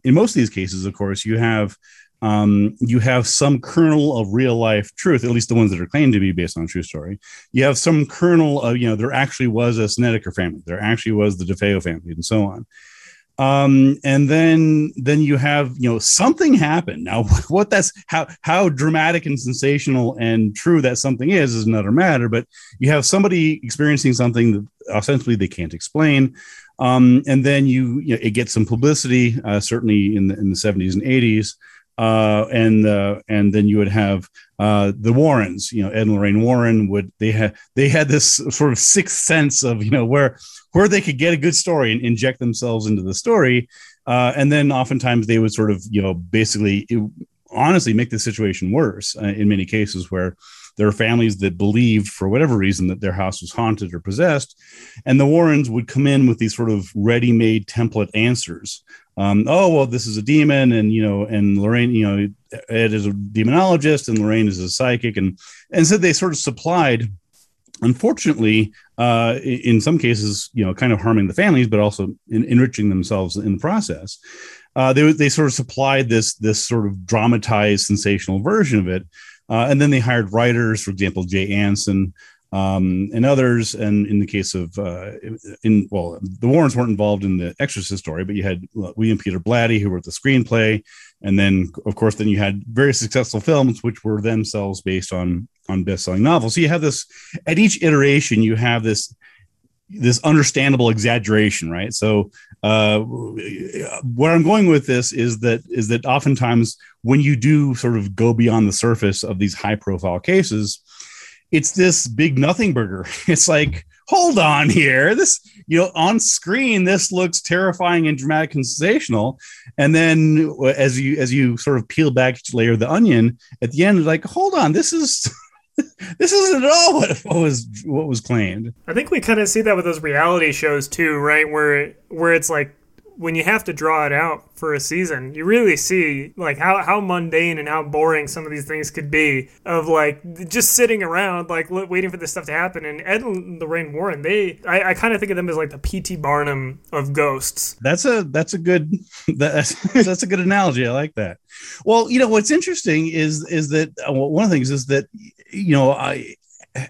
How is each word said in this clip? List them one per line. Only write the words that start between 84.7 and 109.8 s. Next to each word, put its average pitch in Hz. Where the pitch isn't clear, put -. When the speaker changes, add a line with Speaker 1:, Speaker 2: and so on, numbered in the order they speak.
Speaker 1:
uh, 92
in, 107
well, 87
the 95
Warrens 135
weren't 120
involved 104
in 95
the 87
Exorcist 98
story, 80
but 104
you 95
had, 92
uh, 92
William 110
Peter 92
Blatty, 113
who 101
wrote 90
the -
screenplay. 117
And 98
then, 95
of 101
course, 110
then 107
you 101
had 101
very 123
successful 113
films, 135
which 113
were 107
themselves 104
based 95
on, 90
on 95
best-selling 92
novels. 123
So 175
you 160
have 165
this, 151
at 160
each 214
iteration, 139
you 110
have 117
this, 110
this 123
understandable 135
exaggeration, 107
right? 95
So, 104
uh, 107
where 117
I'm 170
going 196
with 151
this 123
is 117
that, 117
is 117
that 113
oftentimes 120
when 135
you 143
do 143
sort 120
of 98
go 117
beyond 113
the 98
surface 110
of 101
these 95
high-profile 95